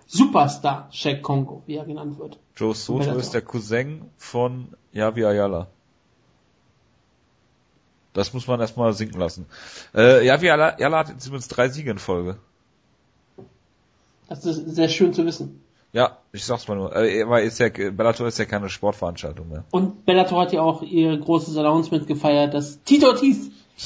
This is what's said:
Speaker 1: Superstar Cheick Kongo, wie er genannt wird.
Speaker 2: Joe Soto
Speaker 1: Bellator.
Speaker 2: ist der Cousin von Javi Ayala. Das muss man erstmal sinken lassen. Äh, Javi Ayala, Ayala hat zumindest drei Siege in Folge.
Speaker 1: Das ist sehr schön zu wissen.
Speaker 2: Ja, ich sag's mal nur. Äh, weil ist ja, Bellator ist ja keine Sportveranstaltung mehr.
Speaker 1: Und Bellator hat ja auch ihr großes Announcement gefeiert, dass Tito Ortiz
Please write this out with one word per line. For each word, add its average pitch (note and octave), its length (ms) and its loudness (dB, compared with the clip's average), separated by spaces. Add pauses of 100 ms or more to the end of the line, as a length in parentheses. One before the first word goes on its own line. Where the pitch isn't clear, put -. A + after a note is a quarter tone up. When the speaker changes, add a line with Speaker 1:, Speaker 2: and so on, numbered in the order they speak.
Speaker 1:
Superstar E3+ 840 2
Cheick C#3 320 -6
Kongo, C3+ 440 -4
wie D3+ 100 -8
er D3+ 80 -10
genannt D3 340 -12
wird. D3+ 200 -16 (180)
Speaker 2:
Joe A2 180 -2
Soto A#2+ 260 -4
Speaker 1:
Bellator. C#3 200 -2
Speaker 2:
ist B2 140 -6
der A2+ 80 -2
Cousin B2 600 -6 (140)
von B2 520 -4 (240)
Javi A2 320 0
Ayala. G2+ 440 0 (2500)
Das G2 200 -4
muss B2 140 -10
man B2 140 -2
erstmal A2+ 320 -2
sinken G#2+ 260 -8
lassen. E2+ 280 -6 (480)
Äh, A#2+ 300 8
Javi C#3+ 260 4
Ayala, D#3 260 4
Ayala D#3 220 0
hat D3 220 -4
zumindest C3 360 -12
drei B2+ 120 4
Siege C#3 220 -8
in G2 80 -6
Folge. F2+ 380 -4 (1900)
Speaker 1:
Das - 180 -12
ist D#3+ 280 -6
sehr D#3+ 140 2
schön F3+ 240 2
zu E3 140 0
wissen. D#3 340 -8 (320)
Speaker 2:
Ja, - 260 0 (140)
ich G2+ 120 -12
sag's A#2+ 240 -4
mal G#2 80 -4
nur. F#2+ 180 -4
Äh, G#2+ 340 2
weil A#2 180 4
ist A2+ 120 -4
ja, A#2 100 4
Bellator G#2+ 600 0
ist - 100 -4
ja A2 60 -2
keine G2+ 240 -4
Sportveranstaltung E2+ 800 -6
mehr. D#2 220 -10
Speaker 1:
Und F#3 360 -2
Bellator F3+ 360 4
hat F3+ 100 -2
ja D#3+ 100 0
auch D#3+ 200 0
ihr D#3+ 340 2
großes D#3 400 0
Announcement D3+ 500 2
gefeiert, D3 480 2
dass - 300 -6
Tito C#4 240 6
Ortiz B3 420 2 (360)